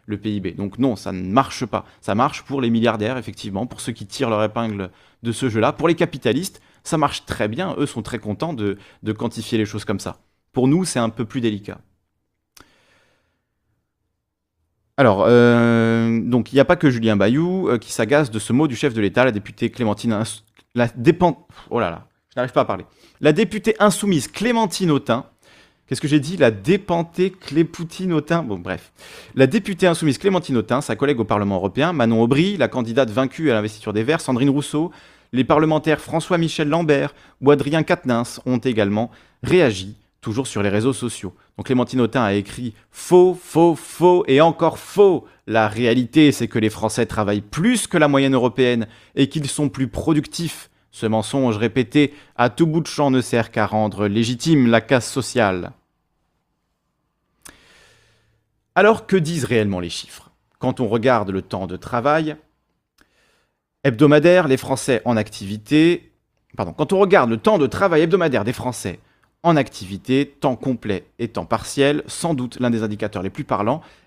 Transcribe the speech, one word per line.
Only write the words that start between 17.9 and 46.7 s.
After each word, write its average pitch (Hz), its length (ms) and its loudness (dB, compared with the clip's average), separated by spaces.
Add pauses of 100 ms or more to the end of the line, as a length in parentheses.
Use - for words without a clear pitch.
s'agace 123 400 0
de 110 80 -6
ce - 140 -6
mot 147 160 2
du 120 80 -6
chef 131 180 -2
de 110 60 -2
l'État, 104 240 2
la 131 80 2
députée 104 380 -6
Clémentine 113 420 -2
Ins-, 107 320 -6 (320)
la 120 100 2
dépen-, 135 480 2 (360)
oh 117 100 -2
là 90 100 -2
là, - 160 -14 (240)
je - 80 -12
n'arrive 127 140 -4
pas 147 80 2
à 123 40 4
parler. 95 200 -6 (360)
La 151 120 4
députée 214 480 0
insoumise 202 480 0
Clémentine 208 640 -2
Autain, 131 340 -2 (600)
qu'est-ce 135 120 -6
que 156 60 -6
j'ai 147 140 2
dit ? 160 160 -8
La 127 160 4
dépentée 170 800 -2
Clépoutine 170 800 -4
Autain, 160 320 -2
bon, 104 120 -6
bref. 87 360 -10 (420)
La 131 140 6
députée 190 400 0
insoumise 160 300 0
Clémentine 180 380 0
Autain, 120 240 0
sa 120 140 -4
collègue 139 240 -2
au 113 60 0
Parlement 101 320 0
européen, 127 360 -2
Manon 117 300 2
Aubry, 156 340 2
la 123 120 0
candidate 120 420 -2
vaincue 135 400 -2
à 117 40 2
l'investiture 107 380 -4
des 107 120 -2
Verts, 156 160 0
Sandrine 135 300 0
Rousseau, 147 420 -2 (400)
les 127 100 0
parlementaires 156 580 2
François-Michel 165 680 -2
Lambert 147 480 0 (240)
ou 131 100 4
Adrien 147 320 2
Quatennens 120 640 -2
ont 123 120 0
également 107 520 0 (320)
réagi, 113 540 0 (240)
toujours 123 260 -4
sur 101 160 -4
les 101 80 2
réseaux 110 220 0
sociaux. 110 420 -8 (220)
Donc 104 100 -12
Clémentine 127 340 0
Autain 117 240 0
a 101 80 0
écrit « 104 420 -6 (160)
Faux, 180 500 4
faux, 165 360 2
faux 180 500 2
et 135 140 4
encore 160 380 2
faux. 190 480 2 (200)
La 110 220 2
réalité, 123 640 2
c'est 117 160 -4
que 120 100 -4
les 107 120 0